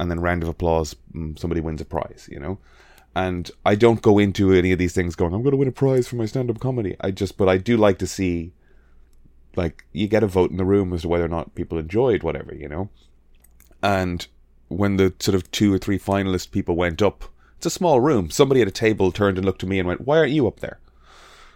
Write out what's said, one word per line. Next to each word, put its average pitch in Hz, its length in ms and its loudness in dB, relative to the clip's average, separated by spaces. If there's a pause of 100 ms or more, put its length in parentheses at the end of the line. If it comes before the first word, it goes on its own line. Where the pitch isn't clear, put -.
and 87 100 -4
then 85 100 -4
round 87 220 -2
of 82 60 -4
applause, 82 480 -2 (180)
mm, 78 240 -10
somebody 85 220 -4
wins 78 200 -8
a 76 40 -10
prize, - 460 -10
you 71 100 -14
know? 85 180 -8 (560)
And 90 360 -4 (140)
I 104 120 4
don't 113 260 4
go 104 160 6
into 98 340 2
any 92 200 4
of 87 60 0
these 87 140 0
things 87 220 -2
going, 87 180 -2
"I'm 107 100 -4
gonna 135 140 2
win 135 120 0
a - 40 -4
prize 131 360 0
for 120 80 -10
my 113 100 -4
stand-up 117 340 -4
comedy." 123 400 -4
I 98 120 -4
just, 95 260 -6
but 98 100 4
I 95 80 4
do 107 200 0
like 104 220 4
to 95 80 -4
see, 87 460 -4 (1000)
like, 87 380 -4
you 101 160 -2
get 107 140 4
a 110 40 2
vote 92 240 2
in - 80 -8
the 92 80 0
room 95 260 2
as 85 100 -4
to 85 60 -4
whether 85 160 2
or 82 40 -4
not 80 260 -6
people 85 240 -6
enjoyed 98 440 0
whatever, 78 320 -6
you 73 140 -14
know? 87 220 -8 (920)
And 92 440 -2 (420)
when 98 280 0
the 95 240 4
sort 98 140 0
of 90 160 -2
two 104 220 2
or 95 60 2
three 98 200 -2
finalist 95 520 -2
people 90 260 -2
went 87 240 0
up, 98 240 0 (320)
it's - 100 -16
a 165 40 -2
small 160 300 2
room. 117 300 0
Somebody 135 300 4
at 101 80 4
a 95 40 -8
table 101 400 2
turned 98 260 0
and 95 80 -4
looked 95 140 -2
to 92 60 -6
me 95 120 -2
and 90 100 -2
went, 90 180 -4
"Why 151 120 2
aren't 143 140 2
you 147 140 0
up - 140 -4
there?" - 180 -12 (760)